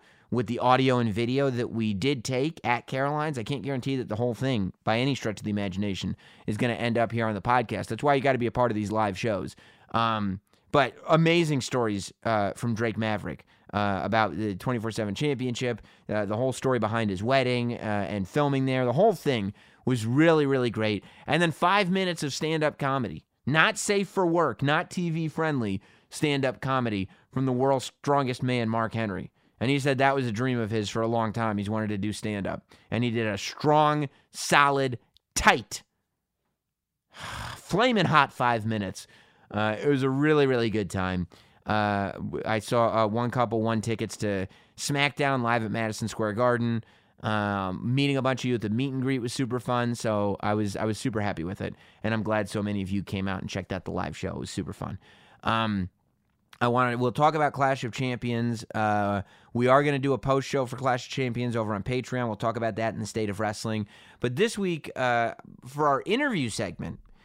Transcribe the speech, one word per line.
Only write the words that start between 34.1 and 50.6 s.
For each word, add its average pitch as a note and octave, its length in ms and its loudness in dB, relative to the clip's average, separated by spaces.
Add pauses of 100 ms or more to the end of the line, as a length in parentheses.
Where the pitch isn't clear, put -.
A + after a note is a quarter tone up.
solid, C#3 680 2 (360)
tight, - 480 2 (1300)
<sighs> - 440 -12
flaming G#3 480 2
hot C#3+ 300 4
five A#2 320 2
minutes. G#2 400 -4 (440)
Uh, G#2+ 320 0
it D3 60 0
was C3+ 140 4
a C3+ 80 2
really, C#3+ 360 4
really A#2+ 220 2
good G2+ 220 -2
time. F#2 360 -2 (380)
Uh, G#2 480 0
w-, - 320 -6
I A2 140 0
saw, A2+ 460 2
uh, - 20 4
one A#2 240 0
couple A2+ 320 0
won A2+ 180 2
tickets A2 380 -4
to G2+ 280 -2 (300)
SmackDown C#3 640 0
live A#2 220 2
at G#2 60 -4
Madison A2 380 -2
Square G#2+ 260 -2
Garden. A#2 500 2 (360)
Um, G2+ 600 -2 (160)
meeting C#3 200 4
a C3 60 0
bunch C3 200 0
of - 20 -4
you B2+ 100 0
at A2 60 0
the G#2 100 -2
meet C3 220 0
and C3 100 -4
greet C3+ 160 0
was A#2 140 -4
super B2 260 -2
fun. A#2+ 380 -2
So G#2 420 0
I G#2 160 0
was, G#2 220 -2